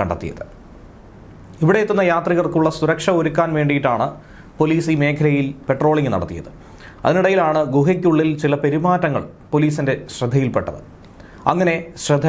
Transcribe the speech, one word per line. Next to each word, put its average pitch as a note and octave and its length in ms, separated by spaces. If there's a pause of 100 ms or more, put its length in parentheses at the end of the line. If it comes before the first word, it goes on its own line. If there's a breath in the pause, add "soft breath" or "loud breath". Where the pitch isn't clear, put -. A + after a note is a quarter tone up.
കണ്ടെത്തിയത്. E2+ 440 (1200)
ഇവിടെ F#3+ 200
എത്തുന്ന G3+ 280
യാത്രികർക്കുള്ള E3+ 680
സുരക്ഷ D#3 280 (140)
ഒരുക്കാൻ D#3+ 380
വേണ്ടിയിട്ടാണ് C#3+ 500 (540 loud breath)
പോലീസ് D#3+ 320
ഈ D3+ 100
മേഖലയിൽ D3 420 (220)
പെട്രോളിംഗ് C#3+ 480
നടത്തിയത്. E2 340 (540 loud breath)
അതിനിടയിലാണ് E3+ 580 (140)
ഗുഹയ്ക്കുള്ളിൽ D#3+ 560 (120)
ചില D3 100 (100)
പെരുമാറ്റങ്ങൾ D#3 600 (300)
പോലീസിൻ്റെ D3 420 (200)
ശ്രദ്ധയിൽപ്പെട്ടത്. A2+ 680 (680 loud breath)
അങ്ങനെ F3 220 (300)
ശ്രദ്ധ C#3+ 260